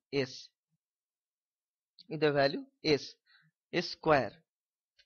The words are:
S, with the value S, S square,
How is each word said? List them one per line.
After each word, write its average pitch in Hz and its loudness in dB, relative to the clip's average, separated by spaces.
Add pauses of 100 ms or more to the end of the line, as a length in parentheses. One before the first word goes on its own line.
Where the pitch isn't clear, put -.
(120)
S, 135 -6 (1600)
with 151 -6
the 151 4
value 139 2 (200)
S, 147 0 (580)
S 175 -4
square, 135 0 (760)